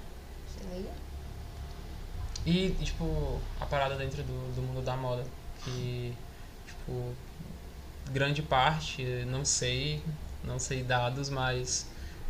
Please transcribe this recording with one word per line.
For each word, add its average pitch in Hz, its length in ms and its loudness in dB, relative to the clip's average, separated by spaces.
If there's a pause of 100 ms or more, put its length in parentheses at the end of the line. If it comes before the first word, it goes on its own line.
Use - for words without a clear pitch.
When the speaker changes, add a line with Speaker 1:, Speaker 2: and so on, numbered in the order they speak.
(480)
Speaker 1:
se 185 280 -6
liga. 185 140 -4 (1600)
Speaker 2:
E, 180 260 6 (120)
tipo, 151 560 0 (200)
a - 60 0
parada 139 300 4
dentro 135 280 -2
do, 127 320 -2
do 127 60 0
mundo 127 200 -2
da 127 160 0
moda, 123 280 0 (380)
que, 123 500 -2 (520)
tipo, 123 480 -4 (1000)
grande 139 300 4
parte, 147 640 6 (240)
não 127 160 2
sei, 139 580 4 (440)
não 123 120 -2
sei 131 260 0
dados, 123 460 4
mas 127 580 2 (420)